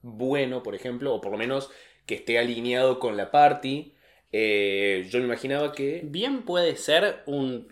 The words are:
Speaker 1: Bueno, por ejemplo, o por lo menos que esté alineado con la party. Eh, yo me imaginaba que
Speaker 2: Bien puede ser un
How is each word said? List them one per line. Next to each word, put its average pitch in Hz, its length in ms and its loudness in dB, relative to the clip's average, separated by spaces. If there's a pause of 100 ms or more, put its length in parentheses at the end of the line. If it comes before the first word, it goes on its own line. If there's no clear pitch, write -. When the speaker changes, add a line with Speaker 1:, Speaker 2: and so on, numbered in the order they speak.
Speaker 1:
Bueno, 127 600 -2
por 104 100 -6
ejemplo, 123 400 -4
o 104 80 -2
por 101 120 -6
lo 104 40 -4
menos 135 320 -2 (360)
que 110 100 -4
esté 117 240 0
alineado 123 600 2
con 110 180 -2
la 101 120 -4
party. 147 640 4 (380)
Eh, 101 800 2
yo 120 80 2
me 127 60 0
imaginaba 135 480 -2
que 143 300 -4
Speaker 2:
Bien 220 400 -4
puede 175 340 2
ser 175 480 2
un 131 460 -4